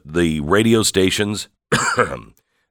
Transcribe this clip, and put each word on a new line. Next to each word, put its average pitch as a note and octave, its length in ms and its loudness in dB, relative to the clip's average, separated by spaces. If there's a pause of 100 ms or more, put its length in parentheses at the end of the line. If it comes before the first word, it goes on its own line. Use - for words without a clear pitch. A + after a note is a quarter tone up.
the D#2 380 0
radio A2 420 2
stations, F#2+ 640 0 (240)
<coughs> - 260 -2 (720)